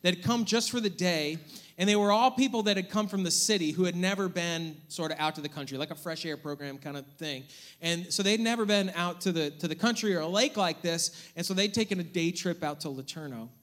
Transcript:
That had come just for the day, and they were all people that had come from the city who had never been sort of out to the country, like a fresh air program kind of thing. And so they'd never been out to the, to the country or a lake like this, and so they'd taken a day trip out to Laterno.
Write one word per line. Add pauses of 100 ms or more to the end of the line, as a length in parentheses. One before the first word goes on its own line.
That
had
come
just
for
the
day, (400)
and
they
were
all
people
that
had
come
from
the
city
who
had
never
been (120)
sort
of
out
to
the
country,
like
a
fresh
air
program
kind
of (120)
thing. (360)
And
so
they'd
never
been
out
to
the,
to
the
country
or
a
lake
like
this,
and
so
they'd
taken
a
day
trip
out
to
Laterno. (140)